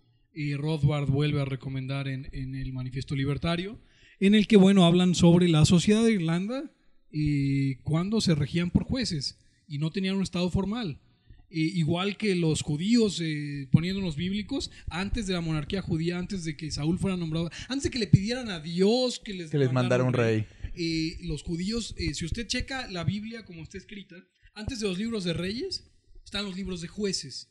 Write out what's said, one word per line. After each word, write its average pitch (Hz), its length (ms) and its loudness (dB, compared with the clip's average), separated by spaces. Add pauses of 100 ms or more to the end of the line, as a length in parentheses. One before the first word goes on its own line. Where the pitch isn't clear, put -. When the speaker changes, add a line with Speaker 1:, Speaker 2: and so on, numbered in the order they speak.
(340)
Speaker 1:
eh, 147 220 -4
Rothbard 147 520 0
vuelve 147 320 0
a 139 40 0
recomendar 135 640 -6
en, 131 240 -8
en 135 240 -8
el 131 160 -6
Manifiesto 127 420 -6
Libertario, 170 640 -4 (400)
en 196 160 6
el 214 140 6
que, 220 80 8
bueno, 190 280 8
hablan 180 300 6
sobre 175 340 8
la 156 160 6
sociedad 208 400 6
de 226 80 6
Irlanda, 196 520 -2 (480)
eh, 139 720 0
cuando 185 360 0
se 180 140 2
regían 170 360 -2
por - 140 2
jueces 202 540 -4 (280)
y 143 120 -8
no 156 120 -2
tenían 190 260 -2
un 196 60 0
estado 175 280 -2
formal. 196 500 -4 (520)
Eh, 165 60 -6
igual 175 580 0
que 196 200 0
los 160 260 2
judíos, 185 580 2
eh, 147 520 -6
poniéndonos 180 420 2
bíblicos, 196 560 -4 (180)
antes 196 380 -4
de 190 60 -2
la 180 80 -2
monarquía 160 420 -4
judía, 170 360 -2
antes 180 260 -6
de 156 120 -6
que 151 140 -10
Saúl 156 300 -2
fuera 185 160 0
nombrado, 165 340 -4 (180)
antes 277 160 -6
de - 60 -2
que 262 80 -6
le 208 80 -2
pidieran 226 440 4
a 170 100 -8
Dios 196 580 2
que 202 160 -12
les 165 160 -10
Speaker 2:
Que 156 80 0
les 131 140 4
Speaker 1:
mandara - 0 -
Speaker 2:
mandara 123 320 2
un 127 60 2
Speaker 1:
un 123 40 0
rey, 113 320 2 (280)
Speaker 2:
rey. - 20 -16
Speaker 1:
eh, 165 500 -4
los 151 160 -4
judíos, 190 560 -6
eh, 160 160 -2
si 175 100 -6
usted 220 220 -4
checa 254 420 -6
la 175 140 -6
Biblia 208 420 -6
como 170 200 -16
está 190 140 -16
escrita, 190 360 -18 (400)
antes 214 240 -10
de 214 80 -4
los 185 120 -2
libros 220 260 -6
de 175 80 -2
reyes, 220 580 -8 (340)
están 208 200 -8
los 190 100 -8
libros 185 280 -8
de 170 60 -10
jueces. 190 640 -6